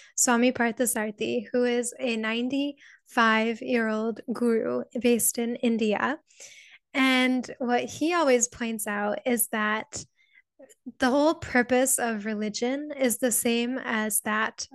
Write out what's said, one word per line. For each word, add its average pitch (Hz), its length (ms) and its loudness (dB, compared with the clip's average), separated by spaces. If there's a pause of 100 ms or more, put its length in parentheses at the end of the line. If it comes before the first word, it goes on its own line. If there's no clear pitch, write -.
(180)
Swami 247 340 4
Parthasarathy, 226 1040 -2
who 247 100 2
is 240 340 -2
a 240 200 -2
ninety-five-year-old 226 2000 0 (140)
guru 240 500 0 (160)
based 240 380 2
in 233 200 -2
India. 226 640 0 (760)
And 254 560 2 (100)
what 247 260 0
he 302 280 -2
always 262 340 4
points 226 400 -6
out 208 380 -2
is 240 240 0
that 214 540 -4 (920)
the 262 120 2
whole 294 260 4
purpose 254 640 0
of 226 260 -4
religion 240 720 -4
is 254 220 0
the 247 120 0
same 240 460 0
as 214 440 -2
that 220 540 -4